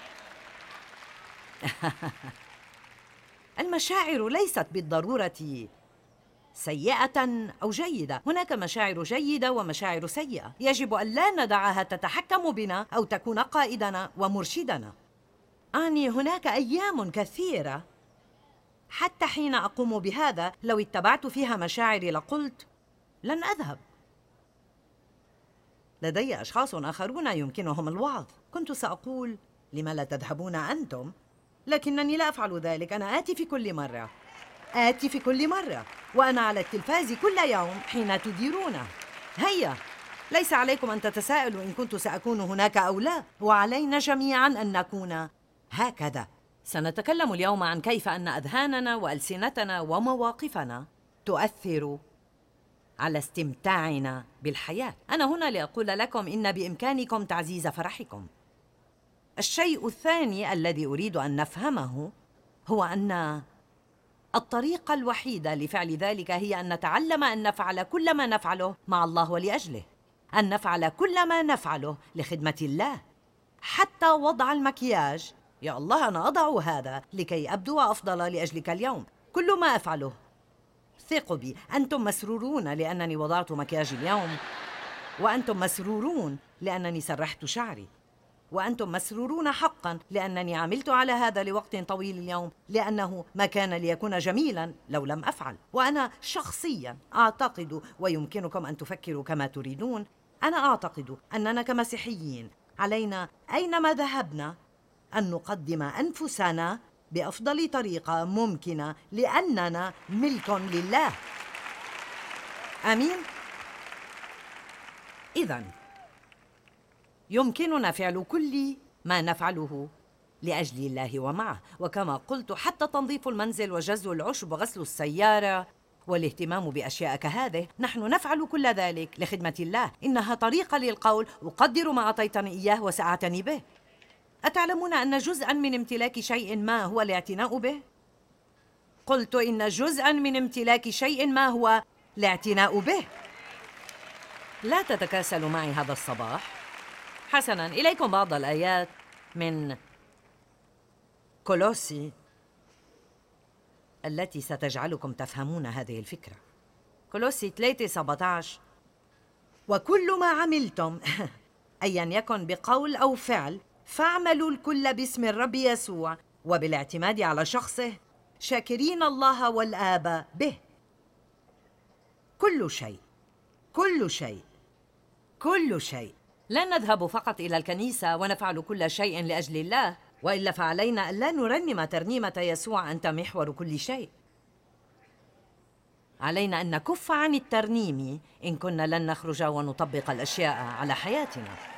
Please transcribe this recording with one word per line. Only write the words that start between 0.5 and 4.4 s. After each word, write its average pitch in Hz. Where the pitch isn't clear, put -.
<laughs> -
المشاعر 320
ليست 285